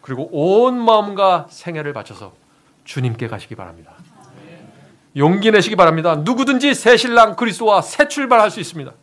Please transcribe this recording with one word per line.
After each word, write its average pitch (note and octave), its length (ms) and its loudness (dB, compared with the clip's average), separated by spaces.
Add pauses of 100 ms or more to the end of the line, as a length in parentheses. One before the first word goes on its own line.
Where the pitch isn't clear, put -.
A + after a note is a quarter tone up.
그리고 C3+ 300 -10
온 G#3 500 2
마음과 G3+ 680 0
생애를 D#3 420 -10
바쳐서 G#2 400 -16 (520)
주님께 B2 440 -6
가시기 G#2+ 260 -14
바랍니다. E2+ 380 -20 (1200)
용기 F#3+ 340 2
내시기 G#3 260 2
바랍니다. E3 400 2
누구든지 B3+ 580 -2
새 A#3+ 220 4
신랑 A#3 400 2
그리스도와 G#3+ 440 0
새 - 280 -2
출발할 A#3+ 420 2
수 A3+ 100 -12
있습니다. C#3+ 320 -12 (100)